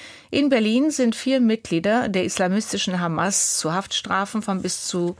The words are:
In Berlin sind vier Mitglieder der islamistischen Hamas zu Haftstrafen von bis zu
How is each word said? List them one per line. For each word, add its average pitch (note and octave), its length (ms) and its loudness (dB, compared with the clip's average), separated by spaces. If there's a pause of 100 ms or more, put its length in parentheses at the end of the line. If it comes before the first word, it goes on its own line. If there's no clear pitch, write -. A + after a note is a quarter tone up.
(320)
In C#4 180 2
Berlin B3 420 2
sind B3 240 2
vier C4 240 0
Mitglieder A3 680 2
der F#3 160 0
islamistischen F#3 760 0
Hamas E3+ 580 0
zu D#3+ 160 -2
Haftstrafen G3 680 -2
von F#3+ 180 -2
bis - 240 -6
zu F3 340 -2